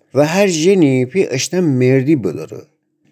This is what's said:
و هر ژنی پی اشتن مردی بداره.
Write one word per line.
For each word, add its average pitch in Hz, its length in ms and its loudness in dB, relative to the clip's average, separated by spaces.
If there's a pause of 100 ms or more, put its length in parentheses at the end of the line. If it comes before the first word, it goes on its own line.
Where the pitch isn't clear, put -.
(140)
و 139 120 2
هر 190 220 0
ژنی 156 580 2
پی 180 220 -2
اشتن 135 320 -4
مردی 131 560 2
بداره. 78 460 -8 (500)